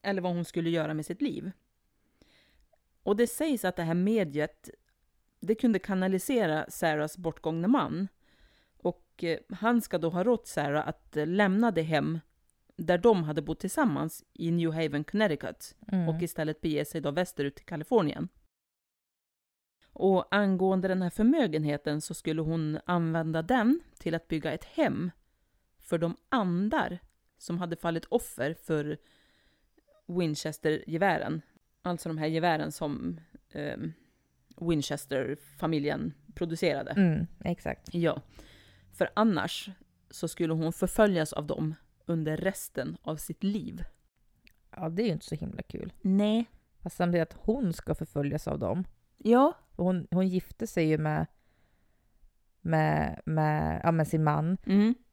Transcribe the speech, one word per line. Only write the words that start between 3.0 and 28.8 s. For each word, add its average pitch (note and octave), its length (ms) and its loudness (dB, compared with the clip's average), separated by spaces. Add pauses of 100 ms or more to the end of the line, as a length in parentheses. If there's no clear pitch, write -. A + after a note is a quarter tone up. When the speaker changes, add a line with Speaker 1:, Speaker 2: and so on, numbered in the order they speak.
Speaker 1:
Och B3 120 4
det A#3 120 4
sägs D4 380 -2
att F3+ 100 0
det F3 80 -4
här E3 100 0
mediet, F3 760 0 (720)
det G#3+ 160 0
kunde A3 240 2
kanalisera F#3 920 0
Sarahs D#3 480 -2
bortgångne E3 500 -4
man. G3 400 0 (720)
Och, - 460 -6
eh, E3 160 -2 (100)
han A3+ 320 2
ska - 160 -4
då E3 120 0
ha F3+ 140 0
rått A#3 240 2
Sarah D3 400 -2
att, - 300 -8
eh, D#3 100 0
lämna G3+ 440 4
det E3+ 100 0
hem D#3+ 380 0 (560)
där F3 220 2
de F#3+ 260 6
hade D3+ 180 -2
bott C#3+ 180 -4
tillsammans E3 640 0 (100)
i E3 180 -2
New E3 220 2
Haven, D3+ 300 -2
Connecticut, - 720 -2 (120)
Speaker 2:
Mm. F3 220 0
Speaker 1:
och D#3+ 120 -2
istället D#3 400 -4
bege D3+ 240 -2
sig D#3 160 -6
då C#3+ 100 -2
västerut C#3+ 440 -2
till - 100 -20
Kalifornien. E3+ 640 0 (1600)
Och F#3+ 420 2
angående F#3+ 520 2
den F#3 140 0
här F3 80 0
förmögenheten D#3 920 2
så - 120 -12
skulle D#3+ 280 -4
hon D#3 440 -2
använda E3 560 0
den B3 380 4 (180)
till E3 180 -2
att - 120 -8
bygga D#3 240 -4
ett D#3+ 120 -8
hem F3 480 0 (680)
för - 180 -2
de E3+ 180 -2 (140)
andar G3+ 680 0 (380)
som E3+ 200 -6
hade E3+ 180 -4
fallit E3 300 -2
offer E3 480 -2
för D#3 440 -4 (1080)